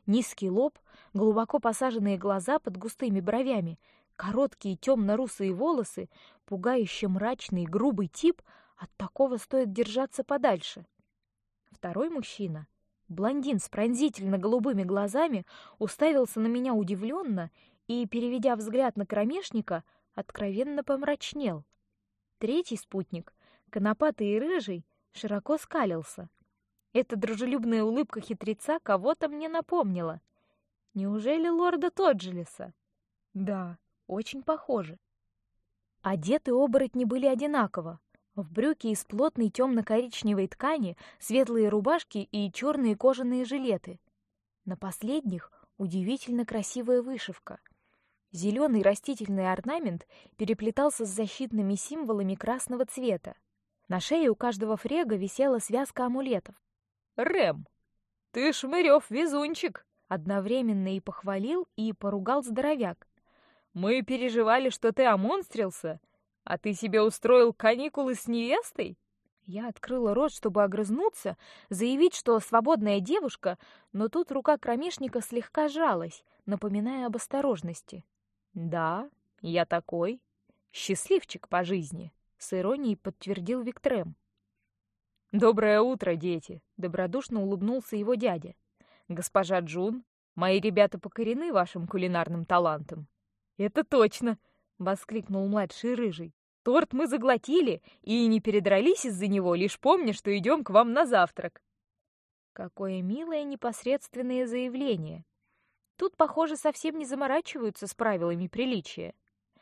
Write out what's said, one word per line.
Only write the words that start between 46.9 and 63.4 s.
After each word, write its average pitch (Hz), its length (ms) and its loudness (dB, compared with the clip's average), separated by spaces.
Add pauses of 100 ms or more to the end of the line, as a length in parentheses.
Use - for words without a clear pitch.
вышивка. - 580 -10 (720)
Зелёный 214 480 2
растительный 196 720 0
орнамент 202 560 -4 (280)
переплетался 226 680 0
с 196 60 -6
защитными 214 640 -2
символами 214 600 -2
красного 247 520 -2
цвета. 233 500 -4 (520)
На 180 120 -2
шее 302 300 2
у 214 40 6
каждого 220 440 -2
фрега 254 380 -2
висела 240 420 0
связка 247 480 -2
амулетов. 247 480 -2 (640)
«Рэм, 254 500 2 (640)
ты, 277 240 2
Шмырёв, 302 560 6
везунчик!» 294 760 -2 (220)
одновременно 196 880 -2
и 190 40 -4
похвалил, 202 760 -4
и 220 160 -2
поругал 202 500 -2
здоровяк. 240 640 -2 (680)